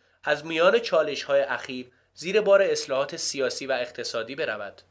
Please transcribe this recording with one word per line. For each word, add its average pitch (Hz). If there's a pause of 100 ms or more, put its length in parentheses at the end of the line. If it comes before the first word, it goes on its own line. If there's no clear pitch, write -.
(240)
از 151
میان 170
چالش‌های 147
اخیر 127 (280)
زیر 190
بار 196
اصلاحات 147
سیاسی 135
و 131
اقتصادی 120
برود. 110